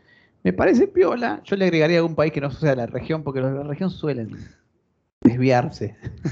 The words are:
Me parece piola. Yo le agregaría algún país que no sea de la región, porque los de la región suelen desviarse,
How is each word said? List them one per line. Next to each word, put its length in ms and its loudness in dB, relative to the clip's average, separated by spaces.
Me 100 0
parece 360 4
piola. 560 0
Yo 120 -4
le 100 0
agregaría 320 4
algún 160 0
país 180 2
que 80 -4
no 100 -4
sea 200 0
de 60 2
la 100 -4
región, 360 -6
porque 180 -6
los 120 -2
de 60 -6
la 60 -8
región 260 -4
suelen 460 -6
desviarse, 720 2